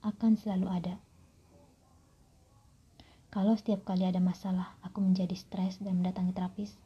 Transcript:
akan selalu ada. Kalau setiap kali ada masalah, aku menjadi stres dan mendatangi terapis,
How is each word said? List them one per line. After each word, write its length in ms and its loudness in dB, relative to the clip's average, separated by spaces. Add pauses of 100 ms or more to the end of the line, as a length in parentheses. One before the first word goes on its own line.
akan 400 2
selalu 320 0
ada. 220 -2 (2250)
Kalau 240 4
setiap 320 -2
kali 240 0
ada 100 0
masalah, 640 -2
aku 180 -8
menjadi 380 2
stres 400 -4
dan 240 0
mendatangi 320 0
terapis, 400 -6 (120)